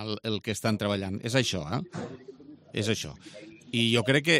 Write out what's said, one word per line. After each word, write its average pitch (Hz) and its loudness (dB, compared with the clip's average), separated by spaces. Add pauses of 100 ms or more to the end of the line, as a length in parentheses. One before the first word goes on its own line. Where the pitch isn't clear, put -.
el, 107 -6
el 107 -2
que 107 -4
estan 107 0
treballant, 98 -2
és 117 -2
això, 98 0
eh? - -2 (880)
És 107 -2
això. 95 -2 (600)
I 117 4
jo 117 6
crec 139 4
que 160 6